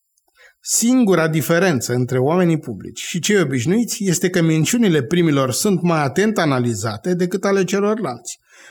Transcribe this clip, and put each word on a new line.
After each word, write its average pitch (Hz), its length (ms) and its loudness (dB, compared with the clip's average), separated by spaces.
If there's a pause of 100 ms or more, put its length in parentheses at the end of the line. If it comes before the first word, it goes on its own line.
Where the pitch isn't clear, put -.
(600)
Singura 214 680 2
diferență 160 680 0
între 127 260 0
oamenii 165 400 2
publici 92 400 -12
și - 200 -6
cei 196 200 2
obișnuiți 165 640 0
este 180 260 0
că 180 120 0
minciunile 160 640 2
primilor 143 480 2
sunt 196 300 0
mai 165 220 0
atent 202 340 0
analizate 123 760 -2
decât 180 320 -2
ale 196 180 0
celorlalți, 202 760 -4 (340)